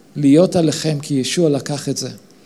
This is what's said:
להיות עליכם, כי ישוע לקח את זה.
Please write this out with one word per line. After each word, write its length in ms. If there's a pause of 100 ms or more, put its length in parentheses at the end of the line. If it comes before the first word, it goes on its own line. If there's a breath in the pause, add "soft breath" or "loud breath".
(160)
להיות 400
עליכם, 460
כי 120
ישוע 360
לקח 400
את 80
זה. 120 (360 soft breath)